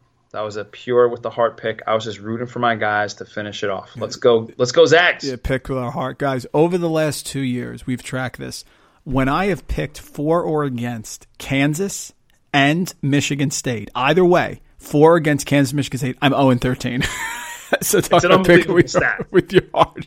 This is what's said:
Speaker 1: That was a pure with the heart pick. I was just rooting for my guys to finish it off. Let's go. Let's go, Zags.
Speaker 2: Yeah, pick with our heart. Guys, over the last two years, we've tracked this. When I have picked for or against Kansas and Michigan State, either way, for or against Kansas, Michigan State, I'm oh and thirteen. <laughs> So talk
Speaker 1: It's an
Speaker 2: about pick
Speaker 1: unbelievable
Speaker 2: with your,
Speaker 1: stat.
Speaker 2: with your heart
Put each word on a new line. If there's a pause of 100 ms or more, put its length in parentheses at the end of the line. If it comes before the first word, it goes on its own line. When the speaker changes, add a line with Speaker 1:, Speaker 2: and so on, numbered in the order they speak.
(320)
Speaker 1:
That
was
a
pure
with
the
heart
pick.
I
was
just
rooting
for
my
guys
to
finish
it
off.
Let's
go.
Let's
go,
Zags.
Speaker 2:
Yeah,
pick
with
our
heart.
Guys,
over
the
last
two
years,
we've
tracked
this. (400)
When
I
have
picked
for
or
against (120)
Kansas (400)
and
Michigan
State,
either
way, (160)
for
or
against
Kansas,
Michigan
State,
I'm
oh
and
thirteen.
<laughs> (680)
So
talk
Speaker 1:
It's
an
Speaker 2:
about
pick
Speaker 1:
unbelievable
Speaker 2:
with
your,
Speaker 1:
stat.
Speaker 2:
with
your (120)
heart